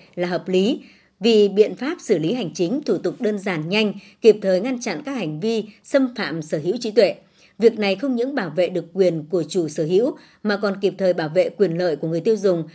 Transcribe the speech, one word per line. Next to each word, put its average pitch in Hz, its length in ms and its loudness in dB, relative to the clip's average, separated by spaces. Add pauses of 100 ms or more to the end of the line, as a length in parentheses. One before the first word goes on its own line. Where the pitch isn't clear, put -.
(160)
là 180 120 -4
hợp 175 200 -4
lý, 190 360 2 (360)
vì 208 300 6
biện 196 260 4
pháp 311 240 -6
xử - 180 0
lý 160 160 0
hành 123 200 -4
chính 196 300 -2
thủ 190 140 0
tục 170 220 -4
đơn 214 200 -2
giản, 170 300 -4
nhanh, 208 240 0 (280)
kịp 214 200 8
thời 185 200 2
ngăn 247 200 -4
chặn 175 240 -6
các 269 60 -8
hành 160 280 -6
vi 220 260 -2 (180)
xâm 262 320 -4
phạm 165 260 -6
sở 160 220 -6
hữu 185 160 -4
trí 233 120 -8
tuệ. 202 240 2 (420)
Việc 226 220 4
này 196 160 0
không 254 200 -4
những 254 200 -4
bảo 202 140 -4
vệ 170 200 0
được 175 240 -4
quyền 175 320 2
của 170 180 -2
chủ 165 240 -2
sở 156 160 -4
hữu 190 340 2 (260)
mà 208 140 0
còn 196 240 -2
kịp 196 160 0
thời 185 160 2
bảo 165 160 -2
vệ 175 200 2
quyền 170 280 0
lợi 175 180 0
của 156 120 -6
người 165 140 -2
tiêu 226 140 2
dùng 185 280 0 (120)